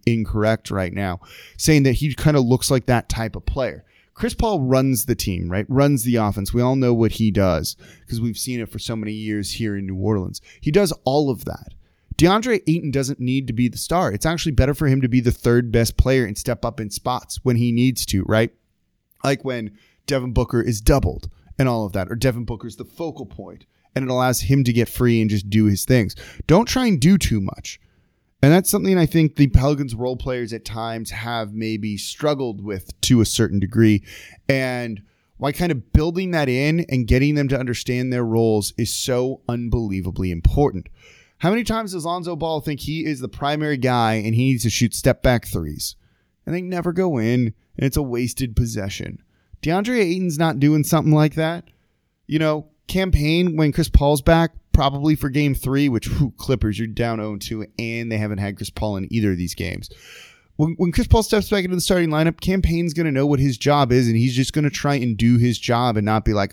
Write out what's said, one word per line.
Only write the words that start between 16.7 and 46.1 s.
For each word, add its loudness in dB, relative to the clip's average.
in -8
spots -8
when 2
he 2
needs 0
to, -2
right? 2
Like -2
when -6
Devin -2
Booker 0
is -2
doubled 0
and 2
all -2
of -8
that, -4
or -6
Devin 0
Booker's -10
the -16
focal -10
point, -18
and -2
it -4
allows 2
him 4
to 2
get 2
free 2
and 2
just -2
do 4
his 2
things. 4
Don't 6
try 0
and 2
do 6
too 0
much. -8
And 8
that's 4
something 2
I 4
think 2
the 4
Pelicans 2
role -6
players -6
at -10
times -8
have -8
maybe -6
struggled -4
with -10
to 4
a 4
certain 0
degree. 4
And -4
why -2
kind -2
of -6
building 0
that 0
in 0
and -2
getting 0
them 0
to -2
understand -4
their -2
roles 0
is -4
so -4
unbelievably -4
important. 0
How 0
many 0
times -4
does -8
Lonzo -6
Ball -4
think -6
he -6
is -4
the -8
primary -4
guy 2
and -2
he 2
needs 2
to 0
shoot 0
step 2
back 2
threes? -8